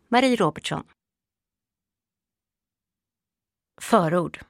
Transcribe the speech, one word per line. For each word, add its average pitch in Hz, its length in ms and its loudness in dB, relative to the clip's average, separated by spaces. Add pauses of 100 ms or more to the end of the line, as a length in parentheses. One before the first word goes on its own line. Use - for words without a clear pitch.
Marie 247 280 2
Robertsson. - 480 -2 (3000)
Förord. 170 580 0 (100)